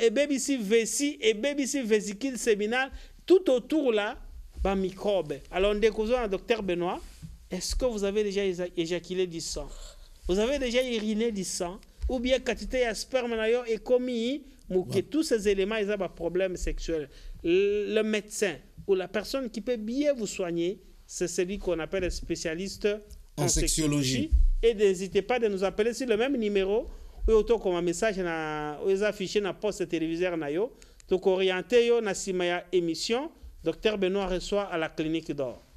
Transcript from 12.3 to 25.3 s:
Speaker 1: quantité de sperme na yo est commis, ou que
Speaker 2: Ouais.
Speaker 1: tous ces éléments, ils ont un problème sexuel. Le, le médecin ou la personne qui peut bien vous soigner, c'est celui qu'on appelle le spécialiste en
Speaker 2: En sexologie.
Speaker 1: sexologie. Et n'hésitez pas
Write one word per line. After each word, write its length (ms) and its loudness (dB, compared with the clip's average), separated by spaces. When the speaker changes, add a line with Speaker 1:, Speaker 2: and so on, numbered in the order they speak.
Speaker 1:
quantité 500 -2
de 60 -2
sperme 400 -2
na 160 0
yo 140 2
est 180 -2
commis, 580 0
ou 160 0
que 120 -4
Speaker 2:
Ouais. 80 2
Speaker 1:
tous 200 -2
ces 240 0
éléments, 280 2
ils 160 -2
ont 100 -2
un 80 -4
problème 480 -2
sexuel. 500 -4
Le, 500 2
le 80 4
médecin 540 -2
ou 80 4
la 120 -2
personne 440 -4
qui 100 -8
peut 160 -2
bien 360 0
vous 140 -4
soigner, 520 -2
c'est 160 -2
celui 300 -2
qu'on 220 -2
appelle 240 -2
le 80 0
spécialiste 760 -4
en 100 -2
Speaker 2:
En 20 2
sexologie. 840 2
Speaker 1:
sexologie. 20 -10
Et 140 4
n'hésitez 480 2
pas 160 0